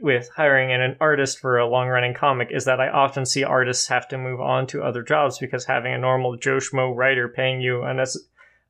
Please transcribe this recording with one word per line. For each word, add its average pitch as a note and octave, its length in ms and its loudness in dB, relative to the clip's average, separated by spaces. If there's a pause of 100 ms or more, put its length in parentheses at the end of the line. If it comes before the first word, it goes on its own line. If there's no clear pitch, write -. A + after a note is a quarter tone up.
with B2+ 340 0
hiring C3+ 380 4
an, B2+ 80 2
an B2+ 200 0
artist C#3+ 380 2
for B2+ 200 2
a A#2+ 100 4
long-running B2 460 0
comic B2+ 360 0
is B2+ 140 -4
that B2+ 160 2
I C3+ 80 2
often C3+ 360 0
see C3+ 200 0
artists B2+ 420 0
have B2 220 -2
to C3+ 100 -8
move B2+ 220 -6
on C3 280 0
to - 140 -6
other A#2+ 200 -4
jobs D3 360 0
because B2 280 -6
having B2+ 260 -2
a B2+ 60 -4
normal B2+ 380 0
Joe C3+ 200 0
Schmo C3 400 -2
writer B2+ 320 2
paying C3 320 -2
you B2+ 240 -2
unnecess-, C3 420 -4 (440)